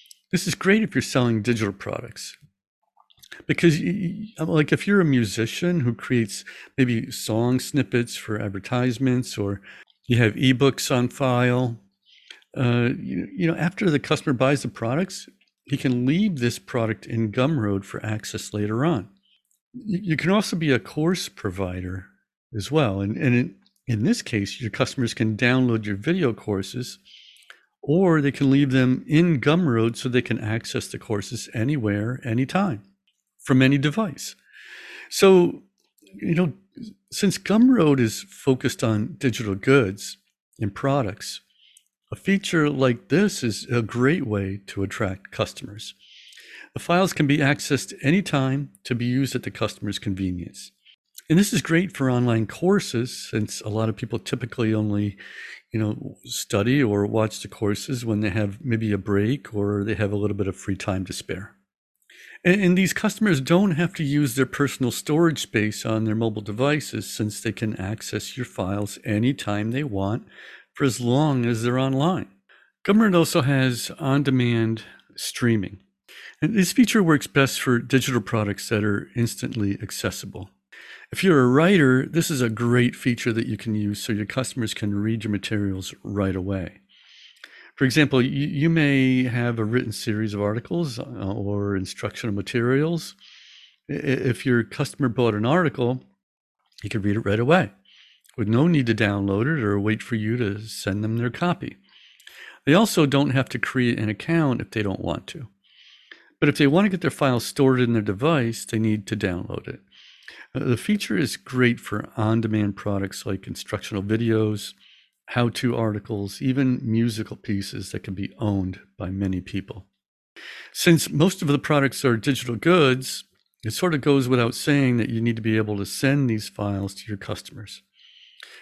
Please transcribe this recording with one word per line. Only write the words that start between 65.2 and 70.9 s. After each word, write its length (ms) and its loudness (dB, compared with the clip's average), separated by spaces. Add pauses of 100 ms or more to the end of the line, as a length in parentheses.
space 420 -2
on 200 0
their 100 0
mobile 280 -2
devices, 720 -2
since 280 -4
they 120 -4
can 280 -6
access 560 -8
your 100 -8
files 580 -6
anytime 680 -2
they 120 -4
want 400 -4 (500)
for 100 -2
as 160 0